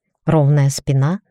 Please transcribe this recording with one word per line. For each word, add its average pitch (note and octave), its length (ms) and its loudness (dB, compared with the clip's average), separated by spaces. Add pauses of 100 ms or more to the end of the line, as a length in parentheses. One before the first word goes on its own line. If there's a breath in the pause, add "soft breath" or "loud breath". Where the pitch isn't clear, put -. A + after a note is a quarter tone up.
(260)
Ровная D3 440 2
спина, C#3+ 600 -4